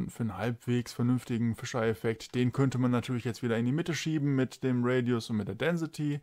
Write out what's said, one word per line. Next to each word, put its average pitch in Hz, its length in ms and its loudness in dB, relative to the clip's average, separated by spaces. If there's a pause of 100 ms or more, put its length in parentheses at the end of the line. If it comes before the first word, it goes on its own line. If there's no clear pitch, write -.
für - 120 -8
einen 107 160 -4
halbwegs 120 560 -2
vernünftigen 120 600 0
Fisheye-Effekt. 113 800 -2
Den 123 180 2
könnte 135 260 2
man 127 120 2
natürlich 123 340 0
jetzt 120 180 -4
wieder 117 140 2
in 113 80 2
die 123 80 0
Mitte 160 220 -2
schieben 147 400 0
mit 131 280 0
dem 123 220 2
Radius 123 460 2
und 113 60 0
mit 101 120 -2
der 98 60 -4
Density. 151 680 -2